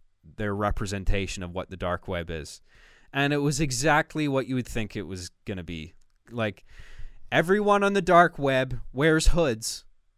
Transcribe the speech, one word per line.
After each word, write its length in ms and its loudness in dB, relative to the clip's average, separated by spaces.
their 180 -4
representation 880 -2
of 100 -8
what 160 -8
the 80 -12
dark 320 -4
web 220 -6
is." 320 -10
And 200 -2
it 60 0
was 220 0
exactly 680 0
what 180 0
you 80 -4
would 140 -4
think 260 -6
it 80 -6
was 280 -12
gonna 200 -8
be. 300 -12
Like, 340 -6
everyone 520 4
on 100 2
the 80 0
dark 380 6
web 420 0
wears 360 4
hoods. 560 2